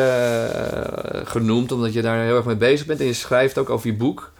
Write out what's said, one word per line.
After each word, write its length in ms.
eh, 1160
genoemd, 460
omdat 220
je 80
daar 220
heel 120
erg 100
mee 100
bezig 300
bent. 140
En 60
je 80
schrijft 440
ook 120
over 180
je 80
boek. 440